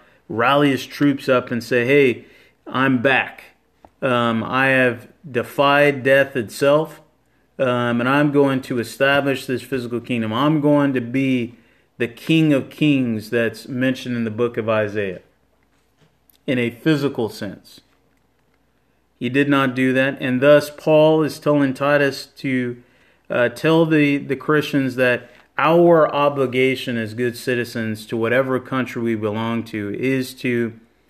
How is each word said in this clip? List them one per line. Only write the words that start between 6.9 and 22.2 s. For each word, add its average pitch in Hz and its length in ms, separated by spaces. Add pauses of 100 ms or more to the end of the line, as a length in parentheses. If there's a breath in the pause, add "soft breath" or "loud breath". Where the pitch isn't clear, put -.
um, 120 420
and 123 80
I'm 147 240
going 135 300
to 131 160
establish 135 680
this 123 160
physical 120 380
kingdom. 113 320
I'm 147 280
going 143 340
to 123 60
be 127 560 (420 soft breath)
the 117 100
King 160 440
of 131 160
Kings 127 640
that's 117 360
mentioned 127 500
in 117 80
the 110 60
book 120 260
of 113 120
Isaiah 104 540 (1200)
in 127 120
a 117 120
physical 135 580
sense." - 520 (1400)
He 123 100
did 139 200
not 135 260
do 131 200
that, 135 260
and 127 200
thus 147 300
Paul 156 540
is 147 160
telling 143 340
Titus 139 520